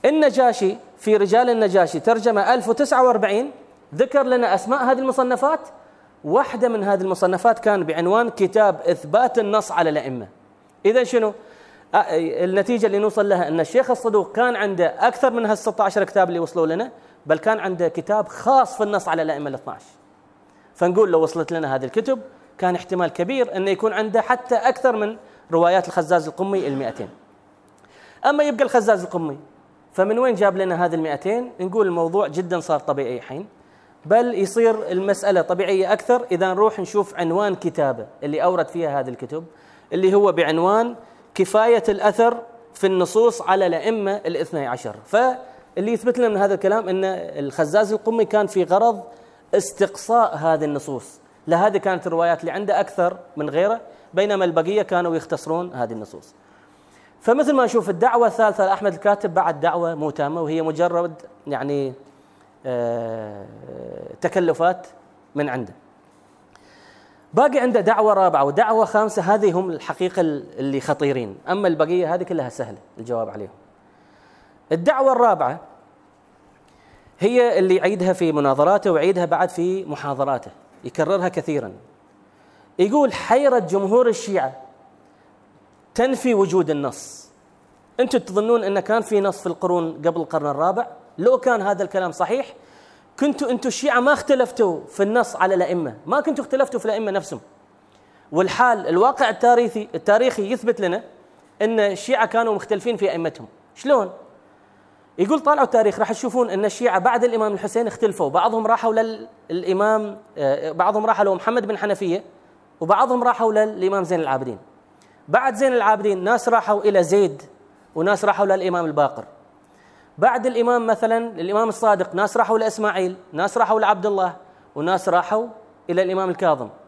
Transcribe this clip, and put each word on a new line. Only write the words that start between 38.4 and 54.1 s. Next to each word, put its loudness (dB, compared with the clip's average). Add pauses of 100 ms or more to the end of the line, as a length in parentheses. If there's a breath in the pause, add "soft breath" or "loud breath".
أورد 0
فيها -4
هذه -6
الكتب، -10 (480 soft breath)
اللي 2
هو 6
بعنوان 2 (380 loud breath)
كفاية 4
الأثر 2 (360)
في -2
النصوص 2
على 2
الأئمة -2
الاثني -4
عشر. -8 (100)
فاللي -2
يثبت -2
لنا 2
من -2
هذا 2
الكلام 0
أن -2
الخزاز -2
القمي 0
كان 0
في 0
غرض 2 (520 loud breath)
استقصاء 0
هذه 0
النصوص، -8 (260 soft breath)
لهذه 2
كانت -2
الروايات 0
اللي -6
عنده -2
أكثر -2 (200)
من -4
غيره، 0 (340 loud breath)